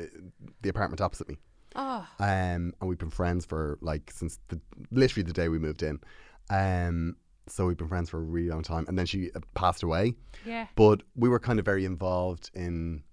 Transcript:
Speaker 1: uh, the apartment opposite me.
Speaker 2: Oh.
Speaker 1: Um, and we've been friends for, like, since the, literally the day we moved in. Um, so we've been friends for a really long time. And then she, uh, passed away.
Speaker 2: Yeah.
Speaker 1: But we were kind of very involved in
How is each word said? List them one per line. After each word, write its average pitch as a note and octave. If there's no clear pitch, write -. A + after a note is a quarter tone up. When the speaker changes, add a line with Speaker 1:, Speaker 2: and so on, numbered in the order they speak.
Speaker 1:
uh, E2+
the G2+
apartment G2
opposite -
me. D2+
Speaker 2:
Oh. B3+
Speaker 1:
Um, F#3
and -
we've F2
been D#2+
friends F2
for, D#2
like, D#2
since -
the, E2
literally B2+
the E2
day E2+
we D#2+
moved D#2
in. D2+
Um, F2
so F#2
we've F2
been D#2
friends F2
for E2
a E2
really E2+
long D#2+
time. E2
And F#2
then F2
she, F#2
uh, D#2+
passed F2+
away. F2+
Speaker 2:
Yeah. A3+
Speaker 1:
But A2
we A#2
were A#2+
kind A#2+
of F2+
very F#2+
involved F2+
in E2+